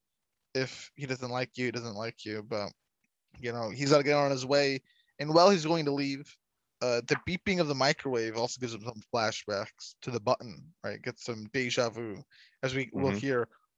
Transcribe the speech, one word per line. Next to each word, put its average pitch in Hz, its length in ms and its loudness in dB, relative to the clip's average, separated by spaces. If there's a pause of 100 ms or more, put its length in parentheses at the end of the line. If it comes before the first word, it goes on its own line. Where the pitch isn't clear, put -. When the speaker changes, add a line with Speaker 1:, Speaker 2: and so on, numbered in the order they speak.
(540)
Speaker 1:
If - 420 -4
he 143 100 -8
doesn't 127 260 -6
like 127 260 -4
you, 127 100 -2
he 117 40 0
doesn't 113 240 -8
like 113 300 -10
you, 107 180 -6
but, 107 260 -6 (720)
you 120 140 -4
know, 117 160 -4
he's 135 220 0
gotta 147 120 8
get 147 140 4
on 139 140 4
his 131 140 -2
way. 139 360 2 (380)
And 151 140 -2
while 175 160 10
he's 170 160 4
going 160 200 2
to 143 60 2
leave, 139 440 -4 (460)
uh, 120 260 2
the 131 80 2 (120)
beeping 180 320 0
of 160 80 2
the 143 80 0
microwave 131 600 0
also 120 220 -2
gives 120 140 -4
him 104 80 -10
some 110 200 -10 (120)
flashbacks 110 880 -2
to 135 100 -8
the 117 80 -2
button, 120 440 -2 (200)
right? 107 180 -8
Gets - 240 -8
some 110 280 -6
deja 123 360 0
vu, 110 340 -8 (400)
as 131 100 -2
we 131 200 -2
will 139 180 2
Speaker 2:
Mm-hmm. 101 80 -2
Speaker 1:
hear 123 280 0 (300)